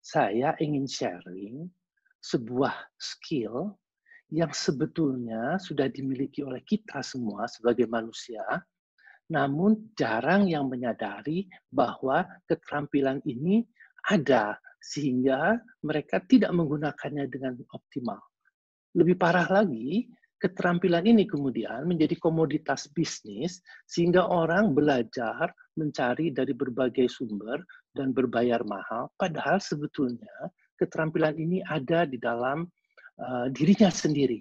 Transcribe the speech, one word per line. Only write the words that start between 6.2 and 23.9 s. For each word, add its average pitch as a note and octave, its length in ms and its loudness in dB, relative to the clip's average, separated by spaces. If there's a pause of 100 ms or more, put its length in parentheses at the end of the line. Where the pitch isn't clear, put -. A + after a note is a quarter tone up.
oleh C3 240 -8
kita D3 400 -4
semua G#2+ 400 -6
sebagai A#2+ 400 0
manusia, A2+ 560 -6 (880)
namun D#3+ 640 2
jarang C#3+ 560 2
yang C#3+ 240 -2
menyadari B2+ 800 -6 (160)
bahwa C3+ 560 0 (240)
keterampilan C#3+ 800 -2
ini D#3+ 320 2 (480)
ada, B2 480 2 (240)
sehingga C3+ 800 0 (240)
mereka D3 400 -2
tidak G#3+ 320 6
menggunakannya D3 720 -2
dengan C3 400 -8
optimal. - 560 -10 (720)
Lebih F3 240 6
parah F3 320 4
lagi, F3 560 2 (320)
keterampilan F3 640 2
ini A3 240 8
kemudian B2 560 -4
menjadi E3 320 2
komoditas D#3 720 0
bisnis, E3+ 720 -6 (240)
sehingga F3 400 4